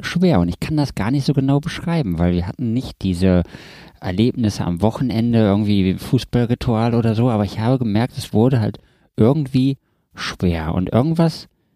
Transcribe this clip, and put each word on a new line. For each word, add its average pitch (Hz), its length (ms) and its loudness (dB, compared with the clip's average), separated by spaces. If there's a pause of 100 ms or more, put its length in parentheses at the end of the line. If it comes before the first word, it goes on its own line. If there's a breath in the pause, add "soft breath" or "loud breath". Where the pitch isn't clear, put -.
schwer 175 400 0
und 87 80 2
ich 90 100 -6
kann - 180 -4
das 143 200 -2
gar 104 160 -2
nicht 143 120 -2
so 151 80 2
genau 139 280 2
beschreiben, 147 580 -4
weil 87 140 2
wir 87 160 -2
hatten 113 240 -6
nicht 123 300 -6
diese 90 420 2 (560 loud breath)
Erlebnisse 107 640 0
am 85 180 -2
Wochenende, 113 560 0
irgendwie 101 560 2
Fußballritual 117 1000 0
oder 113 200 2
so, 120 160 2
aber 104 140 2
ich 95 160 -4
habe 123 180 0
gemerkt, 113 400 -2
es - 140 -10
wurde 120 280 4
halt 104 180 -2 (380 soft breath)
irgendwie 135 600 2 (400)
schwer 82 580 -2
und 92 180 -2
irgendwas, 165 540 0 (300)